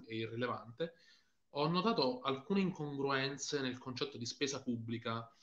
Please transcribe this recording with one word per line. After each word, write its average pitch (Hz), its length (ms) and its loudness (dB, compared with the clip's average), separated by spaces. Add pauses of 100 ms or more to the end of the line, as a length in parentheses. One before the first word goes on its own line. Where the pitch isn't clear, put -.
e 113 100 -8
irrilevante, 117 800 -4 (560)
ho 147 180 2
notato 170 540 4
alcune 139 400 2
incongruenze 139 960 0
nel 127 180 0
concetto 127 400 -4
di 117 80 -4
spesa 131 380 -2
pubblica 117 680 -2 (140)